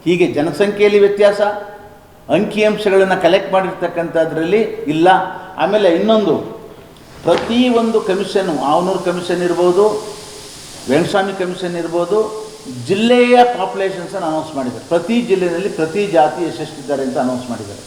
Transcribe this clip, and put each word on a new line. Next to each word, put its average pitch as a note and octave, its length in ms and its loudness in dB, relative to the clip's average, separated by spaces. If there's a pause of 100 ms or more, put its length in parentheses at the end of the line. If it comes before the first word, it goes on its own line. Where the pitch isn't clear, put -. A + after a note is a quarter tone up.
ಹೀಗೆ F3 220 4
ಜನಸಂಖ್ಯೆಯಲ್ಲಿ G3+ 720 2
ವ್ಯತ್ಯಾಸ, G3+ 420 4 (880)
ಅಂಕಿಅಂಶಗಳನ್ನು G3 920 2
ಕಲೆಕ್ಟ್ F#3+ 300 2
ಮಾಡಿರ್ತಕ್ಕಂಥದ್ರಲ್ಲಿ E3+ 1080 0
ಇಲ್ಲ. D#3+ 460 0 (500)
ಆಮೇಲೆ G3 380 2
ಇನ್ನೊಂದು, G3+ 380 2 (880)
ಪ್ರತಿಯೊಂದು A3+ 760 2
ಕಮಿಷನ್, F#3+ 580 -2
ಆವನೂರು F3+ 400 0
ಕಮಿಷನ್ F3+ 440 -2
ಇರ್ಬೋದು, F3 420 2 (1040)
ವೆಂಕಟಸ್ವಾಮಿ F#3+ 420 2
ಕಮಿಷನ್ F3+ 440 -6
ಇರ್ಬೋದು, F3 720 -2 (380)
ಜಿಲ್ಲೆಯ A#3+ 580 4
ಪಾಪ್ಯುಲೇಷನ್ಸನ್ನು F#3+ 840 -4
ಅನೌನ್ಸ್ D#3 300 -4
ಮಾಡಿದ್ದಾರೆ. B2 320 -6
ಪ್ರತಿ F3 340 0
ಜಿಲ್ಲೆಯಲ್ಲಿ F3+ 460 0
ಪ್ರತಿ E3 380 -2
ಜಾತಿ D#3+ 380 2
ಎಷ್ಟೆಷ್ಟಿದ್ದಾರೆ D3 580 -6
ಅಂತ C3 160 -4
ಅನೌನ್ಸ್ B2+ 320 -4
ಮಾಡಿದ್ದಾರೆ. G#2 360 -10